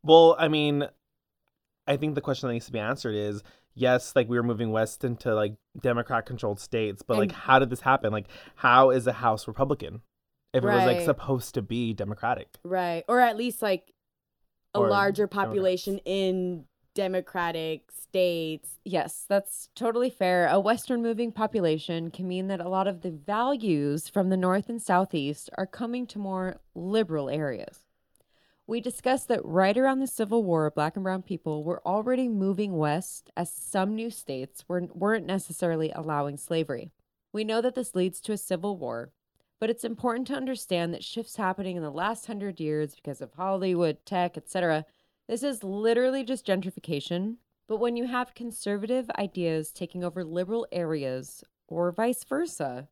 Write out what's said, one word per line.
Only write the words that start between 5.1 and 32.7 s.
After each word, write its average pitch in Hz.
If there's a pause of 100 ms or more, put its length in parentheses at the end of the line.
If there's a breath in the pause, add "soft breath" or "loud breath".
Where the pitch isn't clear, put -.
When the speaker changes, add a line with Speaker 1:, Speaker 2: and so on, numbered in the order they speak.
Speaker 1:
like, 107 (260)
Democrat-controlled 117
states, 107
but, 113
like, 104
Speaker 2:
And -
Speaker 1:
how 131
did 131
this 123
happen? 131
Like, 104 (280 loud breath)
how 131
is 127
the 120
House 113
Republican 135 (520)
if 127
it 202
was, 196
like, -
Speaker 3:
Right. -
Speaker 1:
supposed 135
to 123
be 117
Democratic? 104 (160)
Speaker 3:
Right. 175
Or 247
at 233
least, 233
like, 190 (840)
a -
Speaker 1:
Or 196
Speaker 3:
larger 202
Speaker 1:
Democrats. 196
Speaker 3:
population 190
in 185 (280)
Democratic 175
states. 170
Speaker 2:
Yes, -
that's -
totally 240
fair. 180
A 165
Western 233
moving 233
population 170
can 185
mean 185
that 190
a 175
lot 190
of 185
the 185
values 175
from 190
the 190
North 185
and 233
Southeast 175
are 190
coming 240
to -
more 185 (160)
liberal 170
areas. 143 (800)
We 226
discussed 254
that 226
right 190
around 269
the 269
Civil 220
War, 160
Black 151
and 190
brown 185
people 156
were 175
already 240
moving 196